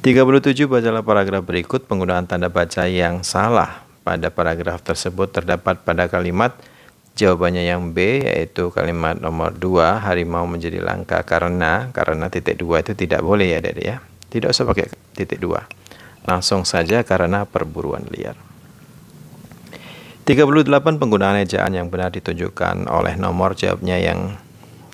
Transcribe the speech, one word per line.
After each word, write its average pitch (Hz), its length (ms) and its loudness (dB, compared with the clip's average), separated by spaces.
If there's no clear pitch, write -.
Tiga 127 240 8
puluh 135 160 6
tujuh, 143 240 2
bacalah 113 400 2
paragraf 98 400 2
berikut. 90 400 -2
Penggunaan 90 400 0
tanda 90 240 -2
baca 90 400 0
yang 90 320 0
salah 104 640 0
pada 87 320 -2
paragraf 85 480 -2
tersebut 92 480 -4
terdapat 87 560 -2
pada 87 240 0
kalimat, 90 400 0
jawabannya 90 560 2
yang 87 240 -2
B, 117 320 0
yaitu 87 480 -2
kalimat 82 480 -2
nomor 82 320 -4
dua, 90 480 2
harimau 87 480 -2
menjadi 85 320 -6
langka 90 400 -2
karena, 87 720 0
karena 80 320 -2
titik - 320 -4
dua 82 240 0
itu 104 160 -6
tidak 87 240 0
boleh 92 320 2
ya, 82 80 -2
Dek, - 160 -6
ya. 110 240 -6
Tidak 117 160 0
usah - 160 0
pakai 101 240 0
titik 95 240 -6
dua. 85 240 -4
Langsung 92 400 0
saja 95 400 0
karena 92 400 0
perburuan - 640 -6
liar. - 240 -10
Tiga 143 260 6
puluh 147 160 6
delapan, 143 320 4
penggunaan 101 480 2
ejaan 98 320 0
yang 87 160 -4
benar 90 240 -4
ditunjukkan 90 720 -4
oleh 85 320 0
nomor 92 400 0
jawabnya 92 400 -2
yang 90 400 -2